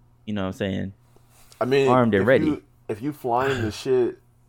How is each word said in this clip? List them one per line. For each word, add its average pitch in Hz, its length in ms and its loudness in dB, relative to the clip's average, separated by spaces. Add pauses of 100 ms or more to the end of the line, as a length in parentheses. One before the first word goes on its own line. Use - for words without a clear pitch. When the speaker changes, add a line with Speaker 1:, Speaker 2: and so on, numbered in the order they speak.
(260)
Speaker 1:
you 107 80 -6
know 101 80 -4
what 95 60 -4
I'm 95 60 -6
saying, 98 380 -4 (680)
Speaker 2:
I 117 40 -2
mean, 139 240 2
Speaker 1:
armed 123 260 4
and 95 80 4
Speaker 2:
if 104 60 0
Speaker 1:
ready. 127 180 4
Speaker 2:
you, 147 160 -2 (260)
if 107 120 -6
you 143 120 -8
flying 127 500 -2
the 107 80 -4
shit 127 480 0 (300)